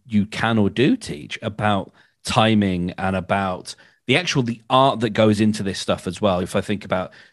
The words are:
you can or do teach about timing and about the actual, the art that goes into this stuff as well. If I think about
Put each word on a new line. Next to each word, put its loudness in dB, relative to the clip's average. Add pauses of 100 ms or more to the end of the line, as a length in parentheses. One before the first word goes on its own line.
you 2
can 0
or 2
do 2
teach -12
about -4 (320)
timing 2
and -4
about -4 (320)
the 4
actual, 0
the -6 (100)
art 4
that 0
goes 4
into 0
this -4
stuff -4
as -6
well. 0
If -6
I 0
think -6
about -4 (200)